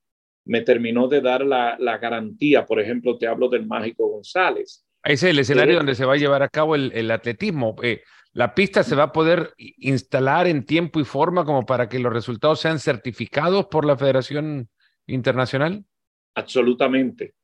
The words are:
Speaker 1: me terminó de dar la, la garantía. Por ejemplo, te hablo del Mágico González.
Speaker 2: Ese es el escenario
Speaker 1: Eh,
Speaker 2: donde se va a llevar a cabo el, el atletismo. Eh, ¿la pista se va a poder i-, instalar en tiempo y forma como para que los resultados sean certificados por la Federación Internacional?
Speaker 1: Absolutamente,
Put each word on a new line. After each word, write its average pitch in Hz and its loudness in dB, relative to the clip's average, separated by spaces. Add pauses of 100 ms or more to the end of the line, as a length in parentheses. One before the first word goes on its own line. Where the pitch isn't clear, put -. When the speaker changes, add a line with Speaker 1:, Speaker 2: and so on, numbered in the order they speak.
(460)
Speaker 1:
me 113 0
terminó 117 2
de 139 2
dar 127 2
la, 123 0
la 117 -2
garantía. 117 0
Por 110 -2
ejemplo, 120 -2
te 117 -4
hablo 120 0
del 113 -2
Mágico 113 -4
González. 120 -4 (180)
Speaker 2:
Ese 151 2
es 175 4
el 143 2
escenario 143 4
Speaker 1:
Eh, 175 4
Speaker 2:
donde 139 0
se 131 -2
va 131 4
a 147 4
llevar 139 2
a 139 -2
cabo 156 0
el, 135 -2
el 113 -2
atletismo. 120 -4
Eh, 117 -4 (300)
¿la 120 0
pista 196 2
se 143 -2
va 139 4
a 151 0
poder 160 0
i-, - -10
instalar 135 0
en 156 0
tiempo 160 -2
y 143 0
forma 170 0
como 139 0
para 123 0
que 127 -6
los 123 -2
resultados 123 0
sean 160 -2
certificados 147 -2
por 156 -2
la 143 2
Federación 139 -2 (380)
Internacional? 131 -2 (520)
Speaker 1:
Absolutamente, 123 0 (100)